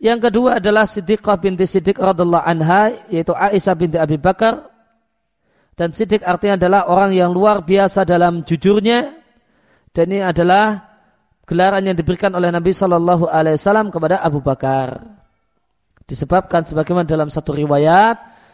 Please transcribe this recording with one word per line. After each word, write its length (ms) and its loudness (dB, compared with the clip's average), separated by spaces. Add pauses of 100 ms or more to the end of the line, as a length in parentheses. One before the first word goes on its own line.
yang 160 0
kedua 400 0
adalah 240 2
Siddiqah 560 -2
binti 240 -2
Siddiq 320 -2
radhiyallahu 480 0
anha, 480 2 (160)
yaitu 240 -2
Aisyah 420 0
binti 240 -2
Abi 220 -2
Bakar. 480 0 (1080)
Dan 160 -4
Siddiq 320 -2
artinya 320 0
adalah 320 2
orang 240 2
yang 160 2
luar 320 2
biasa 400 2
dalam 400 2
jujurnya. 720 0 (800)
Dan 160 0
ini 160 -4
adalah 560 2 (640)
gelaran 400 0
yang 120 -2
diberikan 360 -2
oleh 160 0
Nabi 240 0
Shallallahu 560 0
Alaihi 320 0
Wasallam 320 0
kepada 280 -2
Abu 200 -2
Bakar. 560 -4 (1120)
Disebabkan 560 -2
sebagaimana 400 -4
dalam 240 -2
satu 240 -8
riwayat, 640 2 (360)